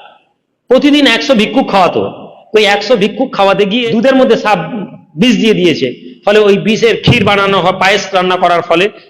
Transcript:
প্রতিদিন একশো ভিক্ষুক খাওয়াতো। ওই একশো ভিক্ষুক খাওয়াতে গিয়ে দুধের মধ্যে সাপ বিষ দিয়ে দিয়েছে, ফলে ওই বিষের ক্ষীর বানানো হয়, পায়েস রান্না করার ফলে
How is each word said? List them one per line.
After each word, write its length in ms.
প্রতিদিন 380
একশো 280
ভিক্ষুক 360
খাওয়াতো। 420
ওই 100
একশো 320
ভিক্ষুক 360
খাওয়াতে 320
গিয়ে 260
দুধের 240
মধ্যে 220
সাপ 220
বিষ 200
দিয়ে 180
দিয়েছে, 380
ফলে 140
ওই 200
বিষের 420
ক্ষীর 240
বানানো 360
হয়, 200
পায়েস 340
রান্না 220
করার 260
ফলে 260